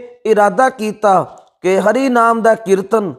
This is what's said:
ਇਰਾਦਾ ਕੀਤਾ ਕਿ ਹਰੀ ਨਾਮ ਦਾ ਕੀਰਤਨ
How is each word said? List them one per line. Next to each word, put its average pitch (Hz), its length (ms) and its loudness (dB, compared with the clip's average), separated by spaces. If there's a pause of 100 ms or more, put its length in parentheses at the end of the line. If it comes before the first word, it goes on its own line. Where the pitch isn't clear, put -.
(260)
ਇਰਾਦਾ 208 420 2
ਕੀਤਾ 208 680 -2 (260)
ਕਿ 185 180 0
ਹਰੀ 226 280 0
ਨਾਮ 233 340 0
ਦਾ 226 120 4
ਕੀਰਤਨ 196 640 -2